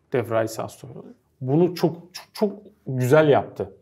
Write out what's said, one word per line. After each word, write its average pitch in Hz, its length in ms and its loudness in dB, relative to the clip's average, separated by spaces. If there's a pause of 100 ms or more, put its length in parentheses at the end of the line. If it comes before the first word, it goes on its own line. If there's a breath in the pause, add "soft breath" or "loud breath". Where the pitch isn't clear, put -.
(120)
De 110 180 -2
Vrij 110 200 0
sağ 117 180 -10
stoper - 260 -20
oluyor. - 200 -20 (260)
Bunu 160 340 0
çok, 170 220 -2 (160)
çok, - 120 -18 (100)
çok 208 180 -2 (340)
güzel 135 420 4
yaptı 101 540 0